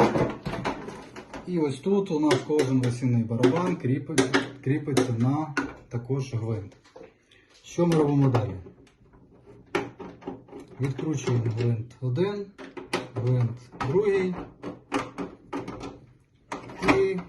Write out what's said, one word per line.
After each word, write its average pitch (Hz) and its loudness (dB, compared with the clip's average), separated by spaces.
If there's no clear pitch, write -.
І 180 -2
ось 143 2
тут 196 2
у 151 0
нас 156 4
кожен 135 4
висівний 120 2
барабан 135 2
кріпить-, 135 0
кріпиться 131 0
на 143 0
також 127 -4
гвинт. 110 -4
Що - 0
ми 165 4
робимо 143 6
далі? 104 2
Відкручуємо 131 0
гвинт 117 -2
один, 190 0
гвинт 117 2
другий 190 2
і 190 2